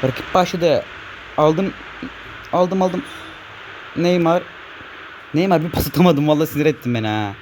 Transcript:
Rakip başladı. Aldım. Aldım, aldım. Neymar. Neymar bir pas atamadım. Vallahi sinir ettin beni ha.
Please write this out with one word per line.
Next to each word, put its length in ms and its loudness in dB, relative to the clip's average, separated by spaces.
Rakip 300 -2
başladı. 520 2
Aldım. 360 4
Aldım, 280 2
aldım. 240 0
Neymar. 480 2
Neymar 300 4
bir 60 -2
pas 180 -2
atamadım. 400 4
Vallahi 200 4
sinir 180 0
ettin 280 0
beni 140 0
ha. 340 -2